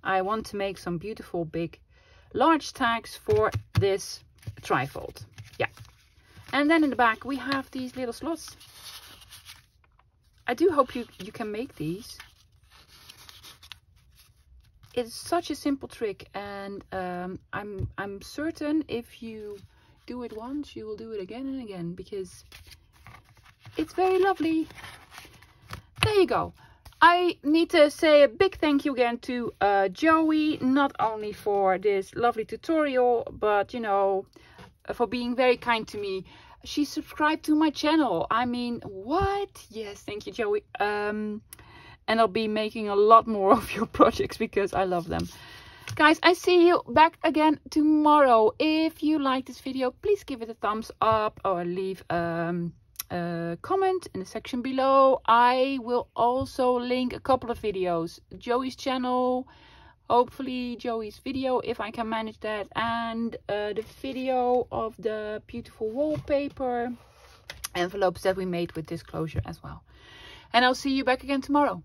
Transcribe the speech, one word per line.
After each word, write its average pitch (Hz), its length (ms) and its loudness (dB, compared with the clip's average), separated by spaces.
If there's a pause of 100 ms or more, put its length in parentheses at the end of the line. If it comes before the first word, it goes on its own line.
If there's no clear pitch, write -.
I 190 180 2
want 202 260 -2
to - 80 -12
make 196 220 -4
some 175 200 -6
beautiful 180 480 -8
big 165 340 -8 (540)
large 294 400 2
tags 233 420 -2
for 214 360 0 (220)
this - 500 0 (380)
trifold. - 640 -4 (320)
Yeah. - 100 -2 (840)
And 294 160 2
then 320 140 6
in 285 60 2
the 233 60 -4
back 220 300 2
we 277 100 -6
have 269 360 -6
these 254 240 -8
little 247 180 -8
slots. - 420 -8 (1900)
I 247 60 -2
do 320 180 4
hope 277 240 2
you, 240 100 -6 (140)
you 196 120 -14
can 214 200 -8
make 226 240 -8
these. 170 420 -8 (2750)
It's 233 180 -6
such - 380 -4
a 294 40 -4
simple 277 320 -4
trick, - 460 -8
and, 202 580 -10
um, 180 480 -8 (140)
I'm, 202 340 -8 (120)
I'm 196 240 -8
certain 302 640 -4
if - 340 -10
you 214 380 -12 (500)
do 247 140 -10
it 226 120 -12
once, 269 400 -10
you 220 120 -12
will 214 100 -10
do 226 140 -12
it 208 100 -8
again 220 240 -10
and 269 160 -8
again, 180 320 -8
because 190 500 -12 (1300)
it's 320 160 -4
very 370 240 2
lovely. 320 500 0 (1400)
There 427 120 2
you 381 100 6
go. 175 280 -4 (460)
I 349 440 6
need 320 260 2
to 302 220 6
say 302 320 6
a 277 40 8
big 370 300 2
thank 285 280 2
you 285 80 -2
again 240 260 0
to, 240 420 -6
uh, 196 280 4
Joey, 311 720 2
not 277 380 2
only 214 320 -2
for 196 460 0
this 196 380 -2
lovely 233 280 0
tutorial, 254 880 0
but, 208 400 0
you 247 80 -8
know, 196 460 0 (680)
for 247 120 0
being 247 300 -4
very 247 220 4
kind 233 320 -2
to 214 100 -10
me. 190 260 -6 (400)
She - 180 -2
subscribed 311 640 -4
to 302 100 2
my 311 140 4
channel. 285 600 0
I 240 160 0
mean, 240 360 -4
what? 381 880 -4
Yes, 208 320 -12
thank 208 260 -12
you, 196 60 -14
Joey. 208 300 -2 (160)
Um, 208 600 -4 (680)
and 226 120 2
I'll 226 80 6
be 214 200 0
making 214 420 -4
a 202 60 0
lot 220 320 8
more 202 260 2
<laughs> 240 60 6
of - 140 -8
your 214 120 -4
projects - 520 2
because 202 360 -2
I 190 120 0
love 180 220 -4
them. 170 220 -4 (680)
Guys, 311 280 6
I 349 100 8
see 349 340 6
you 349 200 4
back 311 360 4
again 302 360 4 (100)
tomorrow. 294 880 6
If 320 440 0
you 311 160 2
like 262 260 -2
this 254 140 -16
video, 262 320 -4
please 403 320 -2
give 247 180 -10
it 226 80 -10
a 226 40 -10
thumbs 220 380 -4 (100)
up 214 420 2
or 175 220 -2
leave, 190 440 -4
um, 170 640 -2 (380)
a 170 500 -6
comment 370 520 0
in 190 60 -6
the 185 60 -10
section - 360 -8
below. 269 640 4
I 254 560 4
will 240 340 -2
also 254 640 0
link 247 340 -2
a - 60 -10
couple 254 320 0
of 226 80 -6
videos. 180 600 -4 (180)
Joey's 247 380 -4
channel, 254 720 -2 (600)
hopefully 247 680 0
Joey's 226 420 -6
video, 262 400 -2
if - 200 -6
I 214 120 -8
can 226 180 -6
manage 220 300 -6
that, 214 360 -6
and, 226 600 -4 (120)
uh, 208 260 -4
the 220 100 -6 (180)
video 254 680 0
of 226 260 -4
the 214 500 -6
beautiful 233 420 -8
wallpaper 269 1040 -2 (800)
envelopes 185 480 0
that 190 120 2
we 185 100 -4
made 170 280 -4
with 156 140 -8
this 165 160 -8
closure 160 420 -6
as - 160 -14
well. - 220 -16 (720)
And 240 120 6
I'll 254 100 4
see 277 160 -4
you 269 120 0
back 254 200 0
again 269 180 -2
tomorrow. 269 440 0